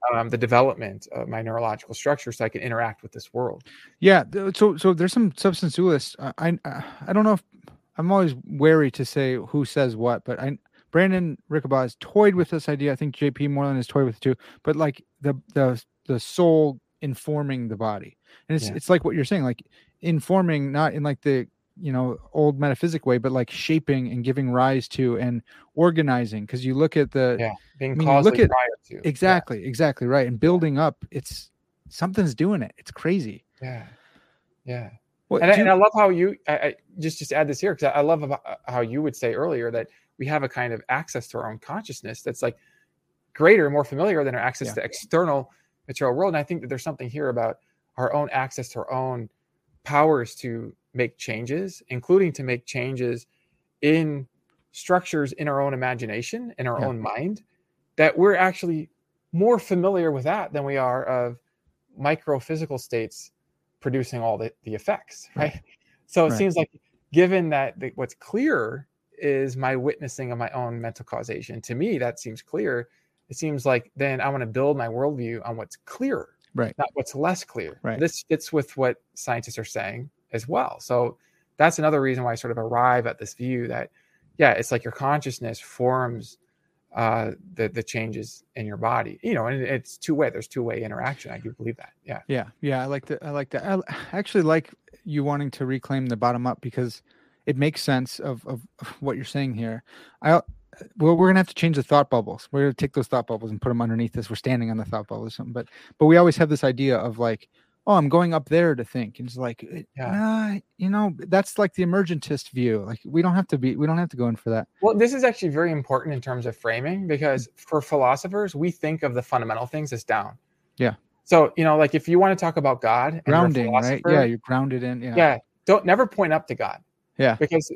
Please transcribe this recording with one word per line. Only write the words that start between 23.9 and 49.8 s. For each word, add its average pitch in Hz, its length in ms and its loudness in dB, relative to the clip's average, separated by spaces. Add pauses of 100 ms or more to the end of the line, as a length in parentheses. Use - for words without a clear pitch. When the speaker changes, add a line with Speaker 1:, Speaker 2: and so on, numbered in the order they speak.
Speaker 2:
and 120 160 -6
giving 131 260 0
rise 127 380 2
to 123 300 0
and 120 240 -2 (320)
organizing. 127 720 2
'Cause 123 180 -8
you 131 100 0
look 156 220 2
at 143 140 4
the, 127 280 2
Speaker 1:
Yeah, 113 160 -4 (240)
being 135 140 -4
Speaker 2:
I - 20 -4
mean, 156 140 2
you 139 60 8
look 143 100 6
Speaker 1:
causally 220 200 6
Speaker 2:
at - 60 6
Speaker 1:
prior 127 180 2 (180)
to. - 80 -16
Yeah. - 100 -14
Speaker 2:
Exactly, 151 600 0
exactly 131 420 0
right. 131 200 2
And 123 120 -4
building 160 400 4
up, 156 320 0
it's, - 400 -12 (380)
something's 180 460 -2
doing 175 280 0
it. 101 160 -10
It's - 120 -20
crazy. 151 540 -4 (180)
Speaker 1:
Yeah, 127 240 -10 (800)
yeah. 123 260 -8 (380)
Speaker 2:
What 196 140 2
Speaker 1:
And 175 80 8
I, 202 60 8
Speaker 2:
do 202 60 4
Speaker 1:
and 190 80 6
I 190 40 8
love 202 200 8
how 214 140 6
you, 185 280 0 (120)
I, 151 100 0
I - 160 -2 (240)
just, 156 200 -6
just - 140 -10
add 151 160 2
this 143 120 -6
here, 190 140 0
'cause - 80 -6
I, 143 160 2
I - 20 6
love 151 220 2
about, 139 240 -4
uh, - 80 -10 (140)
how 123 120 -2
you 120 220 -2
would 147 140 -4
say 117 180 -2
earlier 127 380 -2
that 117 160 -4 (300)
we 131 80 -8
have 147 180 -2
a 131 40 -4
kind 123 240 -6
of 113 160 -8
access 131 400 -4
to 117 100 -10
our 113 120 -6
own 113 80 -12
consciousness 143 640 -12
that's, 131 200 -8
like, 120 140 -4 (800)
greater, 170 340 6
more 147 160 0
familiar 156 400 0
than 131 100 -2
our 120 60 -4
access 123 280 -4
Speaker 2:
Yeah. 107 60 -8
Speaker 1:
to 107 100 -4
external 156 640 -2 (380)
material 131 280 0
world. 185 140 2
And 165 80 0
I 147 40 0
think 165 200 -6
that 127 60 -12
there's 127 140 -6
something 131 280 -8
here 147 180 -4
about 117 300 -2 (380)
our 127 180 0
own 147 160 -2
access 131 400 -4
to - 80 -12
our - 120 -8
own 127 380 -6 (540)